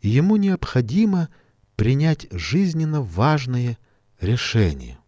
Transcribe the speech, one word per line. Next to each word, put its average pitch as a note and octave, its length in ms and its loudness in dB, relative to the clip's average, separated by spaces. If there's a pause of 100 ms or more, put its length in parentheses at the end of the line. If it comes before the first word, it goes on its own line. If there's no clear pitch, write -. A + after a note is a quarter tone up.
и G2+ 80 0
ему D#3+ 260 4
необходимо F#3 920 0 (480)
принять C#3+ 540 0
жизненно D#3 720 -2
важное B2 760 0 (420)
решение. F2 880 -2